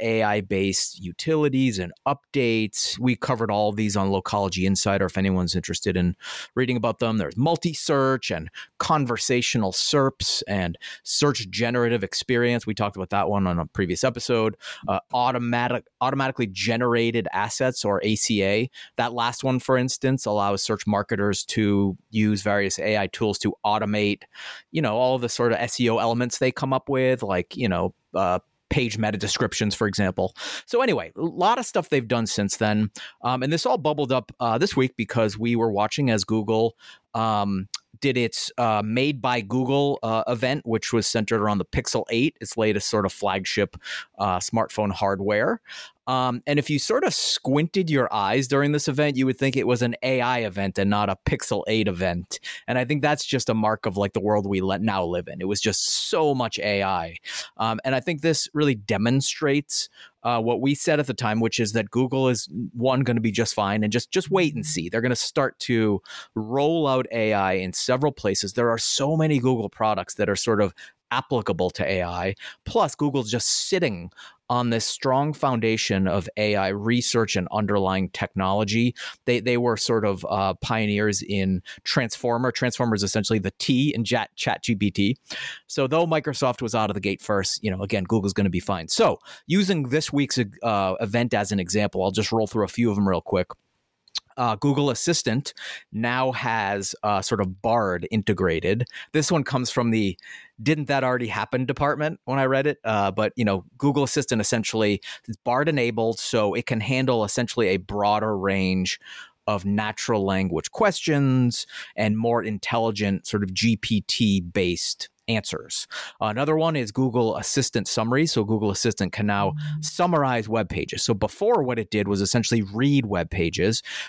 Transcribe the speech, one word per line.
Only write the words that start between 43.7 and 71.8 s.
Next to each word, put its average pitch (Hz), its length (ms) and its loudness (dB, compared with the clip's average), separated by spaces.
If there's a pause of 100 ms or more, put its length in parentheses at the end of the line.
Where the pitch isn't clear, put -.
uh, 95 200 0
smartphone 107 520 -2
hardware. 101 720 0 (460)
Um, 127 400 0
and 147 120 2
if 139 100 -2
you 147 100 0
sort - 260 0
of 233 100 2
squinted 165 720 0
your 135 240 2
eyes 110 340 2
during 139 260 2
this 151 160 0
event, 143 280 0
you 131 80 2
would 131 140 0
think 135 180 0
it 110 100 0
was 120 140 2
an 120 220 0
A 131 180 0
I 120 200 0
event 98 380 -2
and 98 120 2
not 104 180 2
a 95 160 0
Pixel - 420 -2
eight 110 220 2
event. 90 520 -4 (260)
And 123 100 -2
I 127 80 0
think 139 160 -2
that's 147 240 0
just - 240 -2
a 120 60 2
mark 110 320 0
of, 95 100 -4
like, 101 160 0
the 107 80 -2
world 104 260 2
we 98 140 0
le-, 95 200 0
now 98 220 0
live 87 260 -4
in. - 120 -10
It 92 80 -4
was 101 140 -2
just - 480 -2
so 147 240 2
much 123 240 -4
A 101 240 0
I. 85 340 -2 (400)
Um, 113 300 -2
and 131 80 0
I 131 60 2
think 156 200 -4
this 160 320 0
really 147 220 2
demonstrates, 131 1120 0 (360)
uh, 117 180 0
what 113 180 0
we 139 140 2
said 151 260 2
at 139 60 0
the 127 80 -4
time, 113 260 0
which 113 180 0
is 107 140 0
that 107 180 -2
Google 131 380 2
is, 120 220 -2 (240)
one, 127 260 2
gonna 120 220 2
be 110 100 0
just 110 220 0
fine, 104 280 0
and 107 80 2
just, 117 200 -2
just - 200 0
wait 180 240 2
and - 120 -6
see. 82 240 -4
They're 110 100 -2
gonna 120 160 0
start - 440 -2
to 110 420 2 (320)
roll 143 520 0
out 131 260 2
A 110 200 2
I 95 220 2
in 92 180 -2
several 131 400 0
places. - 400 -2
There 120 160 2
are 117 80 2
so 143 400 0
many 156 220 4
Google 117 320 0
products 107 460 -2
that 101 120 0
are 98 80 2
sort 107 240 2
of 98 140 2 (360)
applicable 104 600 -2
to 82 200 -4